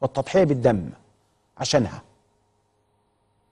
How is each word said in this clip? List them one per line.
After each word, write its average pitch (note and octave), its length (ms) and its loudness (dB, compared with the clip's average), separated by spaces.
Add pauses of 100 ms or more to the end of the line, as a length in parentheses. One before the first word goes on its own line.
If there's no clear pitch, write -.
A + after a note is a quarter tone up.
والتضحية C#3 420 0
بالدم A#2 460 0 (680)
عشانها. - 440 -2 (1500)